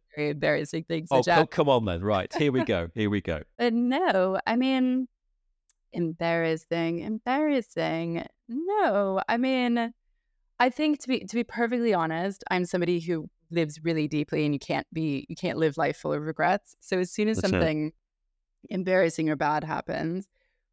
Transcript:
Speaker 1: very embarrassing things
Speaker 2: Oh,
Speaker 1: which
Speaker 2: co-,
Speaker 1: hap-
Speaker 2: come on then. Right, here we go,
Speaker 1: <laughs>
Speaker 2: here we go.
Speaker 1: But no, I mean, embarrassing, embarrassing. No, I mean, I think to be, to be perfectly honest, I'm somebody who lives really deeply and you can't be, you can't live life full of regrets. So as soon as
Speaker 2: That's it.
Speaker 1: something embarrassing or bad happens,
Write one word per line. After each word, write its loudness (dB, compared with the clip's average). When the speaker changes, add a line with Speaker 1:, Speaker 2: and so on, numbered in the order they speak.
Speaker 1:
very -2
embarrassing -2
things -6
Speaker 2:
Oh, 4
Speaker 1:
which 2
Speaker 2:
co-, 4
Speaker 1:
hap- 6
Speaker 2:
come 2
on 6
then. -2
Right, 0
here 2
we 2
go, 0
Speaker 1:
<laughs> -18
Speaker 2:
here 0
we 0
go. -4
Speaker 1:
But 0
no, 2
I 0
mean, 2
embarrassing, -2
embarrassing. -2
No, 0
I 0
mean, 0
I 4
think 0
to -16
be, 0
to -6
be 0
perfectly 0
honest, -2
I'm 0
somebody 0
who -4
lives -2
really 0
deeply 0
and 2
you -2
can't -4
be, -4
you -10
can't -4
live 2
life 0
full -4
of -4
regrets. -2
So -2
as -2
soon 0
as 0
Speaker 2:
That's 0
it. 2
Speaker 1:
something 0
embarrassing 2
or 0
bad 0
happens, -6